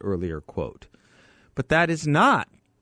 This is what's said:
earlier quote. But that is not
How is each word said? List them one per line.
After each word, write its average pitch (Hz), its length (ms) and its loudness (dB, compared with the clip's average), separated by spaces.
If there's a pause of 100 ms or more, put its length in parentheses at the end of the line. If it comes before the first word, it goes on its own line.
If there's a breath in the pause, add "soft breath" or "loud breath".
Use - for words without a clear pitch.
earlier 87 400 -4
quote. - 460 -10 (680 soft breath)
But - 140 -6
that 165 200 4
is 156 160 -4
not 165 440 2 (320)